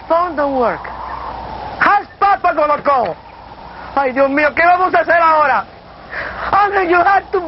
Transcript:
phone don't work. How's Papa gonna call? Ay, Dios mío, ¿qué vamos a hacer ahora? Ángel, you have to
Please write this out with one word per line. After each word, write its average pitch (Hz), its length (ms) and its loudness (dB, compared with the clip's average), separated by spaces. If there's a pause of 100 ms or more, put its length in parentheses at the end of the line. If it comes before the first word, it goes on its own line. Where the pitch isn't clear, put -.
phone 339 280 0
don't 277 220 -2
work. 208 220 0 (960)
How's 403 280 2 (120)
Papa 381 380 2
gonna 294 260 0
call? 233 340 0 (800)
Ay, 269 180 0
Dios 269 180 2
mío, 285 240 0
¿qué 320 100 0
vamos 359 300 4
a 359 60 4
hacer 320 200 2
ahora? 302 440 2 (880)
Ángel, 392 380 2
you 339 80 4
have 381 340 2
to 392 180 0